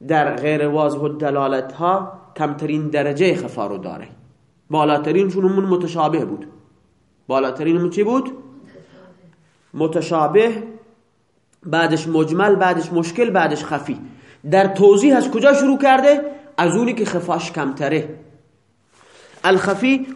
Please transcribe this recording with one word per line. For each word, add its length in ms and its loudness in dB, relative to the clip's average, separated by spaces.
در 280 0
غیر 320 -2
واضح 340 0
الدلالت 720 -2
ها 400 -2
کمترین 520 -4
درجه 460 0
خفا 320 -6
رو 120 -8
داره، 300 -12
بالاترینشون 800 2
همون 160 0
متشابه 600 -2
بود. 220 -10
بالاترین 500 -2
همون 140 -2
چی 140 0
بود؟ 280 -2
متشابه، 880 0
بعدش 460 0
مجمل، 460 2
بعدش 380 0
مشکل، 380 -2
بعدش 340 0
خفی. 360 -6
در 160 4
توضیح 500 6
از 140 2
کجا 240 4
شروع 240 2
کرده؟ 420 4
از 180 2
اونی 160 0
که 120 -2
خفاش 480 -4
کمتره. 560 -4
الخفی 720 0